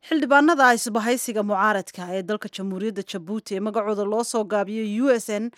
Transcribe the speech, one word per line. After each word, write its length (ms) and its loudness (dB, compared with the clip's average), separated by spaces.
Xildhibaanada 680 6
isbahaysiga 680 -2
mucaaradka 680 0
ee 100 -2
dalka 300 -6
Jamhuuriyadda 560 -6
Jabuuti 480 -8
ee 80 -4
magacooda 420 -2
loo 180 0
soo 200 -2
gaabiyey 580 -2
U 80 4
S 200 0
N 280 -4